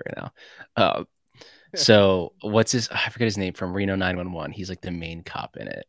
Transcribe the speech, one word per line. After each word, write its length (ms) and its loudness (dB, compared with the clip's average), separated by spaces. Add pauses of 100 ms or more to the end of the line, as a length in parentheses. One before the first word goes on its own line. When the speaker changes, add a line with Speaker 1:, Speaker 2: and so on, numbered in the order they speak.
Speaker 1:
right 100 -10
now. 160 -10 (440)
Uh, 280 2 (720)
Speaker 2:
<laughs> 0 -
Speaker 1:
so 680 6
what's 300 2
his, 180 0
I 200 -2
forget 160 0
his 120 0
name, 160 -2
from 200 -6
Reno 220 0
nine 200 0
one 160 -6
one. 200 -8
He's, 180 -10
like, 120 -12
the 80 -8
main 320 -8
cop 340 -12
in 120 -12
it. 200 -12